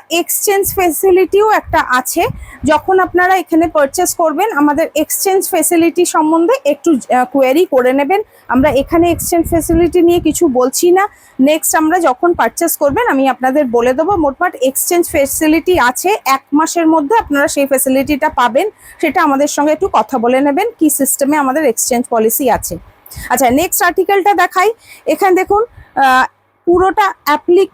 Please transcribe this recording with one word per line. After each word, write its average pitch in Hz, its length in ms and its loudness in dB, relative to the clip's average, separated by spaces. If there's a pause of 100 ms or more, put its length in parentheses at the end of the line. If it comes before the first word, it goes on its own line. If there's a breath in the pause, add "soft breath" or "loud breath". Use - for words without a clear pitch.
এক্সচেঞ্জ 392 680 -2
ফেসিলিটিও 381 760 2
একটা 330 380 0
আছে। 254 360 -2 (400 loud breath)
যখন 311 360 2
আপনারা 359 360 2
এখানে 339 320 0
পারচেজ 320 480 -2
করবেন, 339 360 -2
আমাদের 294 440 0
এক্সচেঞ্জ 381 540 -2
ফেসিলিটি 339 560 0
সম্বন্ধে 330 480 0 (120)
একটু, 294 260 0
আহ, 254 340 0
কোয়েরি 269 400 2
করে 254 280 0
নেবেন। 285 280 0 (260 soft breath)
আমরা 262 220 2
এখানে 320 420 0
এক্সচেঞ্জ 330 380 -2
ফেসিলিটি 339 520 0
নিয়ে 339 180 2
কিছু 330 280 0
বলছি 262 440 0
না। 381 160 2 (320 soft breath)
নেক্সট 302 360 0
আমরা 320 240 0
যখন 339 340 0
পারচেজ 302 440 -4
করবেন 302 300 0
আমি 269 200 0
আপনাদের 262 380 0
বলে 240 280 0
দেবো। 320 240 -2
মোটমাট 320 440 -2
এক্সচেঞ্জ 330 480 -2
ফেসিলিটি 311 720 0
আছে, 262 360 0 (100)
এক 269 180 -2 (100)
মাসের 320 340 0
মধ্যে 320 300 2
আপনারা 285 300 0
সেই 285 200 -2
ফেসিলিটিটা 269 640 0
পাবেন। 262 400 0 (320 loud breath)
সেটা 339 220 0
আমাদের 285 240 2
সঙ্গে 302 240 0
একটু 330 220 -2
কথা 285 240 0
বলে 247 240 0
নেবেন, 285 260 0 (120)
কি 302 100 2
সিস্টেমে 277 480 -2
আমাদের 285 280 0
এক্সচেঞ্জ 240 440 -2
পলিসি 226 400 0
আছে। 175 280 -4 (520 loud breath)
আচ্ছা, 254 200 0
নেক্সট 311 320 -2
আর্টিকেলটা 392 520 0
দেখাই। 370 380 0 (340 loud breath)
এখানে 370 300 0
দেখুন, 392 300 0 (300 soft breath)
আহ, 262 300 2 (400)
পুরোটা 370 480 2 (120)
অ্যাপ্লিক 349 480 0